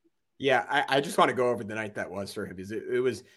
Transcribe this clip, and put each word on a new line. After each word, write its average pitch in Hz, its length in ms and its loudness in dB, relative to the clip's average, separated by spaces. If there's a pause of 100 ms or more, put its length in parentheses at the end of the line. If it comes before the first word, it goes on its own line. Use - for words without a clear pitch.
(360)
Yeah, 131 320 4
I, 135 280 2
I 143 40 6
just - 160 -2
wanna 156 160 6
go 123 160 2
over 117 160 -2
the 107 100 -8
night 107 200 -6
that 90 160 -6
was 95 240 -8
for 104 100 -6
him, 92 100 -10
because 95 160 -10
it, 110 120 -6 (100)
it 123 80 2
was, 123 220 0 (140)